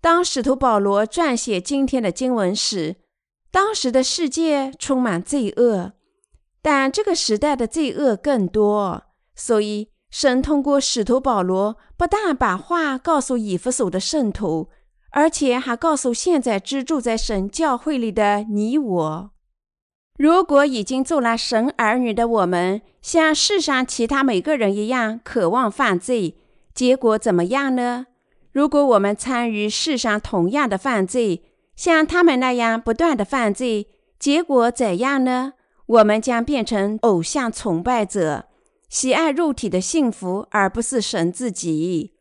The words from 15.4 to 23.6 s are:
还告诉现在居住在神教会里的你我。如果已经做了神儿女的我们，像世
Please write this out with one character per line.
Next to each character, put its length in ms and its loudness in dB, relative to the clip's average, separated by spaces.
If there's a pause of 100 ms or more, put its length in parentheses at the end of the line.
还 180 -4
告 200 0
诉 180 -2
现 280 0
在 180 0
居 240 -6
住 180 -2
在 160 -2
神 320 -4
教 280 -2
会 200 -4
里 140 -2
的 380 0
你 280 0
我。 540 -2 (840)
如 260 4
果 220 4
已 180 -2
经 200 -2
做 180 0
了 160 0
神 400 -2
儿 200 2
女 160 0
的 140 0
我 180 2
们， 360 0 (200)
像 320 2
世 280 0